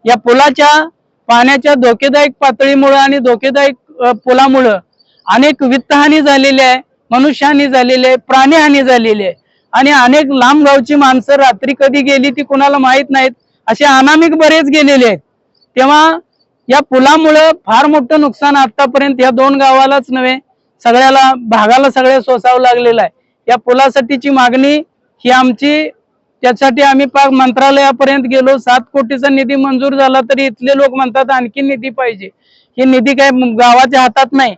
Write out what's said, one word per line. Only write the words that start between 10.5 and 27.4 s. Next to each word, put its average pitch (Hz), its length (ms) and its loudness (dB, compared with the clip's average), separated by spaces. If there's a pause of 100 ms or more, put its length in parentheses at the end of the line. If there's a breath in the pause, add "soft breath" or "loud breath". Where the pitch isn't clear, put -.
गावची 277 280 0
माणसं 269 380 0
रात्री 269 460 0
कधी 277 240 0
गेली 277 280 0
ती 277 120 -8
कुणाला 277 360 -2
माहित 262 320 0
नाहीत, 262 200 0 (360)
असे 226 180 -2
अनामिक 294 500 2
बरेच 320 300 2
गेलेले 277 420 2
आहेत. 190 120 -2 (580)
तेव्हा 302 420 2 (500)
या 269 120 2
पुलामुळं 302 680 2 (160)
फार 240 200 0
मोठं 302 340 0
नुकसान 285 360 -2
आतापर्यंत 269 640 -2
या 254 100 2
दोन 262 240 0
गावालाच 269 560 0
नव्हे, 254 280 -4 (460)
सगळ्याला, 262 540 2
भागाला 233 520 0
सगळ्या 262 300 0
सोसावं 254 400 -2
लागलेलं 240 420 0
आहे. 175 80 -4 (380)
या 247 80 0
पुलासाठीची 262 720 -2
मागणी 269 480 0 (460)
ही 247 60 -2
आमची, 277 600 -2 (520)
त्यासाठी 254 400 0
आम्ही 277 240 2
पाक 277 200 0
मंत्रालयापर्यंत 269 1000 0